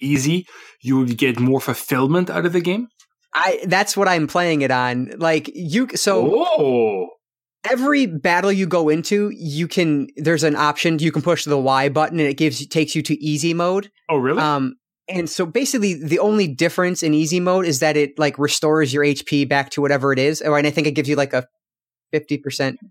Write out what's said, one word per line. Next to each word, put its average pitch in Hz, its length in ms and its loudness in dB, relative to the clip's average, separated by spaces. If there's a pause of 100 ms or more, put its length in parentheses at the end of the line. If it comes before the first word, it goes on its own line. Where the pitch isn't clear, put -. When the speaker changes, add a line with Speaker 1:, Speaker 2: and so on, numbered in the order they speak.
Speaker 1:
easy, 143 460 0 (360)
you 131 160 0
would 123 180 0
get 123 240 0
more 127 200 2
fulfillment 139 720 0
out 170 160 -2
of 170 60 0
the 180 80 0
game? 196 280 -4 (460)
Speaker 2:
I, 170 320 0
that's 190 300 0
what 196 120 2
I'm 165 180 2
playing 165 360 0
it 131 80 0
on. 127 480 -2
Like, 160 360 0
you, 180 400 -2
so 196 500 2 (140)
Speaker 1:
Oh. 113 500 2 (560)
Speaker 2:
every 262 420 2
battle 175 460 0
you 190 140 0
go 165 220 2
into, 202 460 0
you 160 340 -4
can, 151 480 0
there's 151 280 0
an 147 120 2
option, 151 420 0
you 156 140 0
can 151 100 -2
push 170 220 0
the 147 140 0
Y 135 300 2
button 156 320 0
and 147 80 2
it 135 80 -4
gives 147 240 0
you, 143 80 -12
takes 156 260 -2
you 156 80 0
to 151 120 -2 (100)
easy 151 300 0
mode. 185 360 -2 (200)
Speaker 1:
Oh, 151 80 2
really? 135 220 0
Speaker 2:
Um, 143 340 0 (340)
and 170 200 -4
so 180 180 -4
basically 208 480 0
the 151 240 0
only 214 280 2
difference 170 560 0
in 156 120 2
easy 160 260 0
mode 180 260 0
is 139 140 0
that 151 160 2
it, 143 220 0
like, 147 200 0
restores 151 560 0
your 147 80 2
H 143 240 0
P 143 180 0
back 139 260 0
to - 100 -6
whatever 139 320 2
it 127 60 0
is. 151 240 0
Or, 147 160 2
and 147 80 0
I 147 40 0
think 151 160 -2
it 151 60 0
gives 131 160 -2
you, 147 80 0
like, 139 160 -2
a 127 140 -2 (640)
fifty 151 260 -2
percent 135 400 -4 (120)